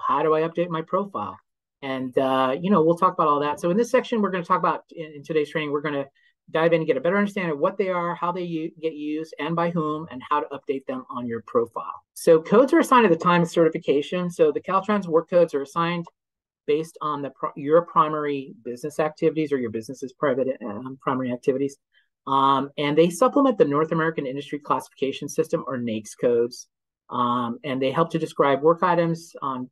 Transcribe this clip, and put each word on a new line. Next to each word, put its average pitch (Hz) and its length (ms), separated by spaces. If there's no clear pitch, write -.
How 135 160
do 156 120
I 156 80
update 170 260
my 160 140
profile? 120 540
And, 131 360
uh, 131 420
you 180 100
know, 175 140
we'll 165 140
talk 180 160
about 165 120
all 147 140
that. - 180
So 175 120
in 180 60
this 233 140
section, 240 320
we're 190 80
gonna 180 140
talk 175 160
about, 165 300
in, 160 260
in 143 80
today's 151 260
training, 151 220
we're 147 80
gonna 143 240
dive 160 200
in 160 100
and 156 40
get 143 100
a 127 40
better 175 160
understanding 196 360
of 143 60
what 190 180
they 190 120
are, 175 260
how 175 160
they 180 120
u-, 165 280
get 160 120
used, 151 480
and 160 160
by 170 140
whom, 156 420
and 127 160
how 147 120
to 151 60
update 139 300
them 127 240
on 123 160
your 117 220
profile. - 460
So 160 260
codes 233 320
are 339 60
assigned 247 280
at 175 60
the 160 40
time 175 260
of 165 80
certification. 170 800
So 160 220
the 147 80
Caltrans 190 480
work 165 220
codes 170 240
are 139 80
assigned 170 440
based 156 340
on 147 200
the 135 80
pro-, - 260
your 151 260
primary 151 720
business 123 360
activities 156 520
or 135 60
your 120 120
business's 123 420
private, 131 360
um, 127 360
primary 131 320
activities. 135 440
Um, 135 500
and 147 200
they 170 120
supplement 254 480
the 165 80
North 151 280
American 160 340
Industry 139 320
Classification 135 680
System, - 400
or 131 120
naics 110 320
codes. 120 480
Um, 123 560
and 131 160
they 135 100
help 165 200
to 165 80
describe 143 420
work 165 220
items 170 500
on 127 300